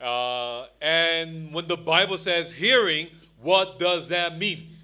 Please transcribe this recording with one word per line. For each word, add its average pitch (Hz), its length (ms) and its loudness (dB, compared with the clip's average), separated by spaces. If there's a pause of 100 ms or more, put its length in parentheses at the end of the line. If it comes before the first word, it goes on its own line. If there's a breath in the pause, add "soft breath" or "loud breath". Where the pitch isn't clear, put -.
Uh, 123 680 -4 (140)
and 165 720 0
when 170 160 -4
the 175 80 -2
Bible 170 400 2
says 170 360 -2
hearing, 170 560 2 (340 loud breath)
what 185 360 2
does 175 300 0
that 170 300 -2
mean? 180 320 -6 (140 loud breath)